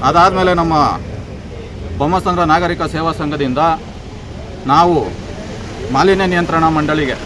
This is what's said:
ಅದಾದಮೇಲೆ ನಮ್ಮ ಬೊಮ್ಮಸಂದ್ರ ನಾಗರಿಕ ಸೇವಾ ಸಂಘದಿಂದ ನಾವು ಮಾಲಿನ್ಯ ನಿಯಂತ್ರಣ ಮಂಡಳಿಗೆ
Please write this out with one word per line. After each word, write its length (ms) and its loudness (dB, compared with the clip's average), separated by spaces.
ಅದಾದಮೇಲೆ 540 4
ನಮ್ಮ 120 2
ಬೊಮ್ಮಸಂದ್ರ 440 0
ನಾಗರಿಕ 280 0
ಸೇವಾ 300 -2
ಸಂಘದಿಂದ 460 -2
ನಾವು 320 4
ಮಾಲಿನ್ಯ 340 4
ನಿಯಂತ್ರಣ 380 2
ಮಂಡಳಿಗೆ 480 0